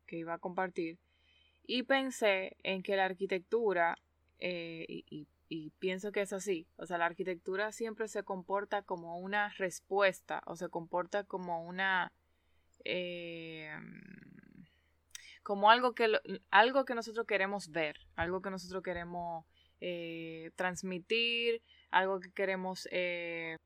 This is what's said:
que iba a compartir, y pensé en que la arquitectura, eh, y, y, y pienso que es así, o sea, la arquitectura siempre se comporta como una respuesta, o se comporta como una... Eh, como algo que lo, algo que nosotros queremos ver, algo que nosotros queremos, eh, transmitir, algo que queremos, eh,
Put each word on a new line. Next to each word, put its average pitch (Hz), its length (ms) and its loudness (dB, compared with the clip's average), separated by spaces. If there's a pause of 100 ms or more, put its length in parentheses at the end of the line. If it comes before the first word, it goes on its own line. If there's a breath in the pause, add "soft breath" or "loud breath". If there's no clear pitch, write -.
que 170 100 -8
iba 165 160 -6
a 170 60 -6
compartir, 180 600 -4 (680 soft breath)
y 240 160 0
pensé 240 800 2
en 190 200 -2
que 196 120 0
la 190 100 6
arquitectura, 190 920 2 (420)
eh, 165 480 -6
y, - 220 -10
y, 151 180 -12 (200)
y 156 320 -10
pienso 190 320 -2
que 208 100 0
es 196 120 -2
así, 185 340 -2 (100)
o 170 80 -10
sea, 170 120 -2
la 170 80 4
arquitectura 185 680 -2
siempre 220 360 -4
se 208 160 -4
comporta 196 600 -2
como 170 360 -6
una 202 380 -2
respuesta, 190 880 0
o 170 100 -6
se 170 140 -6
comporta 175 540 -2
como 175 420 -6
una... 185 480 0 (680)
Eh, 165 880 -6 (1700 loud breath)
como 202 300 6
algo 240 240 6
que 233 120 4
lo, 214 120 6 (320)
algo 254 340 8
que 254 80 -2
nosotros 226 320 -4
queremos 196 460 0
ver, 151 280 -2 (160)
algo 180 280 -2
que 196 80 -4
nosotros 180 320 -6
queremos, 175 640 -6 (360 soft breath)
eh, 165 760 -6
transmitir, 226 1080 0 (260 soft breath)
algo 190 300 4
que 185 120 -14
queremos, 185 600 -2
eh, 170 760 -4